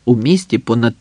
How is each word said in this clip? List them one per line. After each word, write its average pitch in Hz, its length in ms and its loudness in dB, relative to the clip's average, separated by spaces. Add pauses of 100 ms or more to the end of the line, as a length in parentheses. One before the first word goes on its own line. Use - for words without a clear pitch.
«У 120 120 2
місті 139 420 -2
понад 117 420 -2